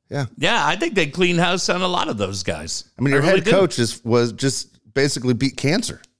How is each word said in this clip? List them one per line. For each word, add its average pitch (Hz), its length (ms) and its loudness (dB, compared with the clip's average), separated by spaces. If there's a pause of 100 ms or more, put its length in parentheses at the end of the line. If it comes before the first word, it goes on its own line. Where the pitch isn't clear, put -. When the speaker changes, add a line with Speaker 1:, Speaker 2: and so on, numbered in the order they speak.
Speaker 1:
Yeah. 139 160 -4 (120)
Speaker 2:
Yeah, 165 300 0
I 165 80 0
think 320 180 -2
they 170 140 2
clean 175 300 0
house 180 320 0
on 180 120 -2
a 185 60 0
lot 180 220 -2
of 120 80 -6
those 98 260 -4
guys. 80 400 -6 (160)
Speaker 1:
I - 20 -6
mean, 143 120 2
Speaker 2:
I - 20 2
Speaker 1:
your 143 80 4
Speaker 2:
really 190 120 4
Speaker 1:
head 185 100 0
Speaker 2:
do. 220 60 2
Speaker 1:
coach 185 280 4
is, 117 240 -2
was 120 300 2
just - 600 -6
basically 135 400 0
beat 123 220 -2
cancer. 180 460 -2 (180)